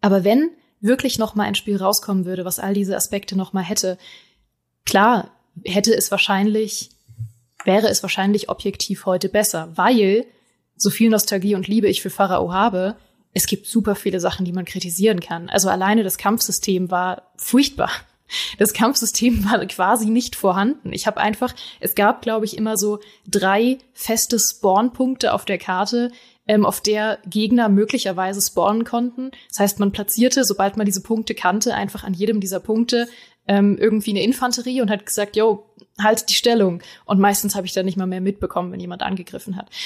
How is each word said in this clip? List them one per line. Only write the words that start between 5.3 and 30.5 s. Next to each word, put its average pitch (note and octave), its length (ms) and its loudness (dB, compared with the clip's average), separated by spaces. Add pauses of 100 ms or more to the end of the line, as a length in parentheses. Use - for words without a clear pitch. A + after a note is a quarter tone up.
hätte G3+ 320 2
es - 160 -2
wahrscheinlich, G#3 760 0 (760)
wäre G#3 240 4
es G3+ 160 0
wahrscheinlich G3 460 0
objektiv - 560 -6
heute F#3 240 0
besser, F3 460 0
weil G#3+ 500 4 (500)
so - 140 0
viel A3+ 200 4
Nostalgie G#3 460 0
und F#3 140 -4
Liebe G#3+ 180 2
ich - 140 0
für F#3+ 80 -6
Pharao F#3 420 0
habe, G3 460 0 (360)
es - 140 2
gibt - 200 -4
super G#3 280 2
viele F#3+ 240 -2
Sachen, F3+ 260 0
die F3 80 -4
man F3+ 120 -4
kritisieren F#3 540 0
kann. E3+ 300 -10
Also G3 200 2
alleine G3 340 2
das F#3 140 -4
Kampfsystem F#3+ 720 0
war F3+ 440 -4
furchtbar. - 540 0 (680)
Das G#3 160 2
Kampfsystem A3+ 720 0
war G#3 200 0
quasi G#3+ 440 0
nicht A#3+ 260 0
vorhanden. G3 580 0
Ich - 140 -4
hab G#3 100 -2
einfach, A3 360 -2 (260)
es - 160 -4
gab, G#3 260 2
glaub A3 220 -2
ich, G#3+ 140 -6
immer A3 200 -2
so G#3 220 -2 (280)
drei G3+ 520 2 (140)
feste A3+ 460 -2
Spawnpunkte A#3+ 960 0
auf - 120 -2
der F#3 120 -4
Karte, G#3+ 540 -2 (360)
ähm, G#3+ 180 4
auf F#3 160 -2
der G#3+ 440 -2
Gegner G#3+ 440 2
möglicherweise G3 720 0
spawnen G#3+ 440 0
konnten. B3 460 -4 (180)
Das - 100 -12
heißt, G3+ 200 0
man G3+ 120 2
platzierte, A#3 540 2
sobald G3 320 -2